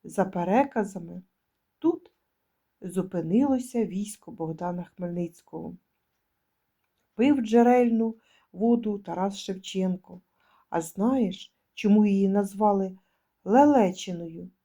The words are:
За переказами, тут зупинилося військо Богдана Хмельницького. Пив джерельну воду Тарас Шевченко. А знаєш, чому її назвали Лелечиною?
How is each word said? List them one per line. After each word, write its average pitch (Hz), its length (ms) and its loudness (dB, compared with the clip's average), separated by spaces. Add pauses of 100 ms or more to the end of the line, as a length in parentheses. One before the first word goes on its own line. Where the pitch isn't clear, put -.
За 180 200 -2
переказами, 185 960 -2 (560)
тут 339 340 -4 (680)
зупинилося 202 1040 -2
військо 190 460 -10
Богдана 170 520 -8
Хмельницького. 175 920 -10 (1400)
Пив 269 260 2
джерельну 233 760 4 (360)
воду 214 460 0
Тарас 196 380 -4
Шевченко. 185 840 -6 (500)
А 165 100 -2
знаєш, 202 760 -2 (200)
чому 214 320 4
її 196 220 2
назвали 196 680 0 (460)
Лелечиною? 185 1040 2 (140)